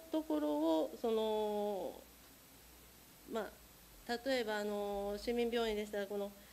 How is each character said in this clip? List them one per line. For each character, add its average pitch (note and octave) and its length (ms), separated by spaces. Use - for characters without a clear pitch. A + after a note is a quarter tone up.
と D#4 100
こ D#4 180
ろ D4 160
を、 D#4+ 440
そ A#3 100
の、 G#3 920
ま A3 160
あ、 A#3 180
例 C4 160
え A#3 40
ば、 G#3+ 140
あ G#3 60
の、 G3+ 540
市 A#3+ 140
民 A#3+ 180
病 A#3 180
院 G#3+ 80
で G#3 80
し G#3 80
た G#3 60
ら、 G3+ 80
こ G#3 100
の G3+ 140